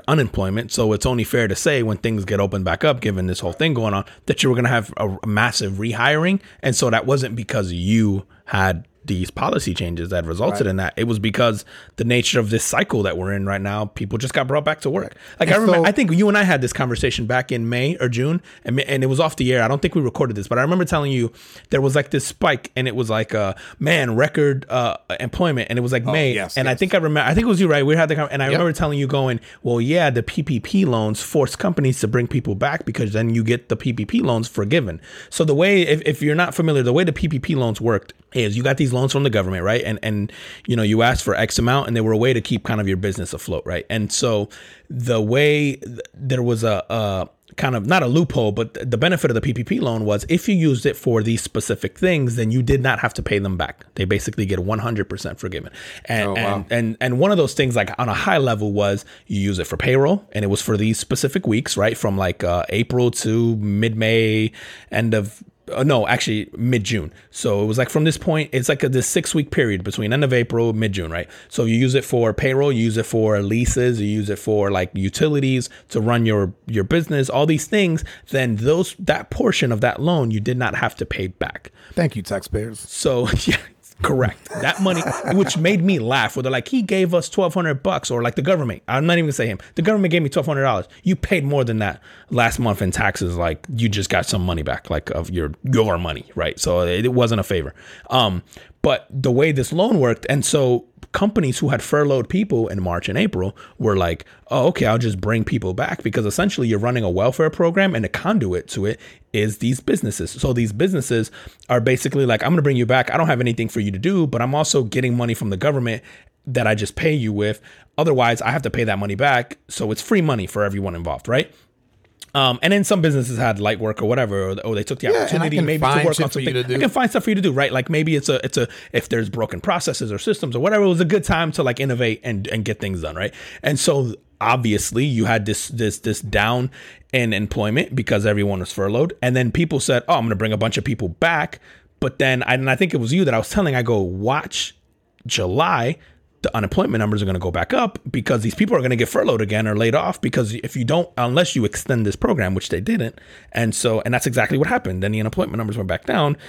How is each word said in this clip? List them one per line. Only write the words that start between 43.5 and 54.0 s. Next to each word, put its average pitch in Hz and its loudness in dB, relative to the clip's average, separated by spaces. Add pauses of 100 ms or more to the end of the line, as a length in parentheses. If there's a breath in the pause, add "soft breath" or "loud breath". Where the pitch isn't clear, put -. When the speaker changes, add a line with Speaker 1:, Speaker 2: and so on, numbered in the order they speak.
Speaker 1:
right? 87 -6
And 104 -4
so 110 0 (400 loud breath)
the 120 0
way 143 2
th-, 120 -14 (140)
there 131 -2
was 117 0
a, 104 0
a 101 -2 (260)
kind 131 -2
of, 104 -4
not 170 2
a 127 0
loophole, 131 2
but 110 -4
th-, - -8
the 120 0
benefit 156 2
of 113 0
the 110 0
P 127 -2
P 117 -4
P - -2
loan 117 -2
was 104 0
if 165 0
you 196 4
used 147 2
it 139 0
for 113 2
these 113 0
specific - -4
things, 147 0
then 113 0
you 127 2
did 131 2
not 127 0
have 120 -2
to - -8
pay 104 0
them 95 -2
back. - -6 (100)
They 101 -2